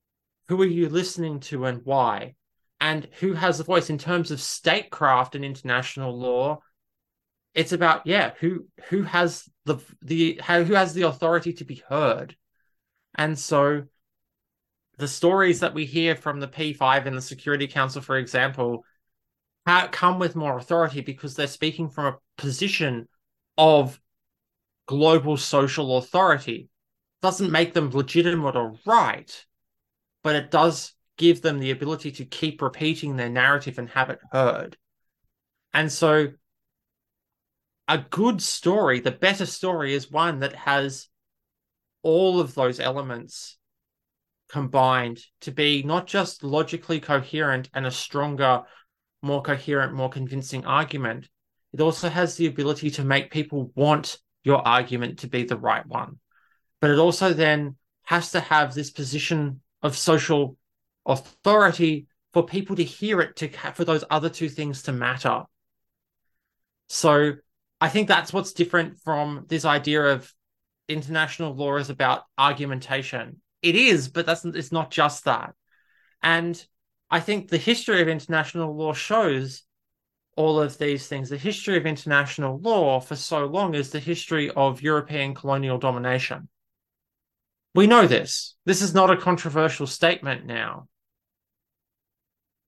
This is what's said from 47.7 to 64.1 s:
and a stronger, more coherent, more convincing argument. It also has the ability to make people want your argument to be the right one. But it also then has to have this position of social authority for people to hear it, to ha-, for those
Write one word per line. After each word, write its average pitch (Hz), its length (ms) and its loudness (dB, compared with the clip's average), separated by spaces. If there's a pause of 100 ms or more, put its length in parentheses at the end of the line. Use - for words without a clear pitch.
and 135 140 -4
a 127 40 -4
stronger, 139 720 0 (600)
more 143 180 -2
coherent, 139 540 -2
more 131 160 -4
convincing 131 560 -8
argument. 135 640 -2 (420)
It 147 80 -2
also 160 300 2
has 175 260 0
the 170 100 0
ability 147 440 -2
to 139 140 -4
make 135 260 2
people 147 440 -4
want 151 440 2 (260)
your 135 140 6 (100)
argument 123 520 0
to 131 60 -12
be 123 180 -2
the 123 120 -4
right 110 300 -2
one. 117 320 -10 (640)
But 151 80 6
it 143 80 4
also 170 340 4
then 151 440 2 (260)
has 170 300 -2
to 175 80 0
have 147 340 2
this 143 160 -8
position 143 720 -4 (200)
of 147 140 -2
social 151 640 2 (480)
authority 170 1000 2 (280)
for 170 100 4
people 196 320 -6
to 170 80 2
hear 202 380 -2
it, - 140 -6
to 156 120 -6
ha-, - 240 -12
for 170 140 -4
those 160 240 0